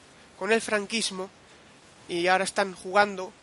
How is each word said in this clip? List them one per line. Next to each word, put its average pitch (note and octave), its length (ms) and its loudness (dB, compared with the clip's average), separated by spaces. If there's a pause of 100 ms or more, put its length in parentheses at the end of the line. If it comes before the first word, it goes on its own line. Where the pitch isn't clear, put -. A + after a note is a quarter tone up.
(380)
con G3 140 0
el A3+ 80 4
franquismo, G3+ 720 -4 (760)
y F3 200 -2
ahora F#3 180 4
están G3 300 -2
jugando G3 580 0 (100)